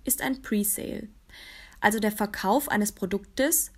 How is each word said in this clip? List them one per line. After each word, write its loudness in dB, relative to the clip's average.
ist -2
ein -2
Presale, -2
also 4
der 2
Verkauf 2
eines 2
Produktes 0